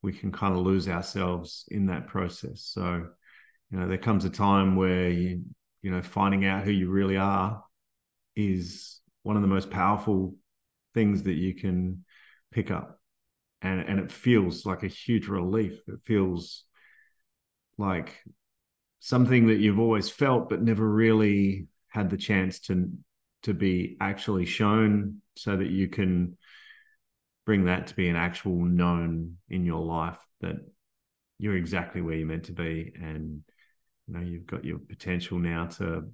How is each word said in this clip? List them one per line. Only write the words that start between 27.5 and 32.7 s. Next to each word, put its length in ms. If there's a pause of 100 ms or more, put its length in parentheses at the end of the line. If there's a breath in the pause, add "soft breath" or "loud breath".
that 200
to 80
be 140
an 80
actual 480
known 720 (120)
in 160
your 160
life, 380 (220)
that 160 (840)
you're 180
exactly 440
where 140
you're 120
meant 180
to 80
be. 480